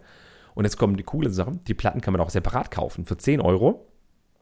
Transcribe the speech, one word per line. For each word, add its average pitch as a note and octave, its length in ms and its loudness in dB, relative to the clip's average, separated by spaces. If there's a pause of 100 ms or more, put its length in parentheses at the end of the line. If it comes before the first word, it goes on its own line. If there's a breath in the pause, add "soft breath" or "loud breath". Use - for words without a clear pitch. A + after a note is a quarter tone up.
(540 loud breath)
Und - 100 0
jetzt G#2 120 0
kommen G2+ 200 2
die G2 80 -4
coolen C#3+ 280 -2
Sachen, G#2 320 -4
die A2 100 -2
Platten - 260 -2
kann G2 120 -2
man F2+ 80 2
auch E2+ 100 0
separat - 400 -2
kaufen - 340 -6
für F#2+ 120 -4
zehn C#3 240 2
Euro. G2 460 2 (560)